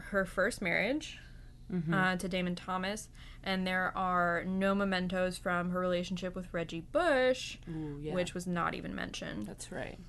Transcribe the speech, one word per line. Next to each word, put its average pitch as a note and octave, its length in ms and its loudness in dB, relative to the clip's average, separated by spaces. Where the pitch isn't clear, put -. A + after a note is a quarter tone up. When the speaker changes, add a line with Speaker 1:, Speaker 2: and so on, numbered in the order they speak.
Speaker 1:
her G3 140 4
first F#3+ 380 0
marriage, F#3 560 2
Speaker 2:
Mm-hmm. E3+ 220 2
Speaker 1:
uh, F#3 220 4
to F3+ 120 -2
Damon F3+ 260 0
Thomas, F#3 540 -4
and F#3 240 0
there F#3 300 2
are F3 480 4
no F#3+ 300 4
mementos F#3 640 2
from F3 320 0
her F3+ 100 2
relationship F3+ 560 0
with F#3 160 -8
Reggie E3 300 -2
Bush, C4 640 4
Speaker 2:
Ooh, D#3 360 -4
yeah. D3+ 100 -4
Speaker 1:
which F3+ 220 0
was F3 120 -4
not E3+ 280 2
even - 200 -6
mentioned. - 520 -6
Speaker 2:
That's - 260 -10
right. - 260 -8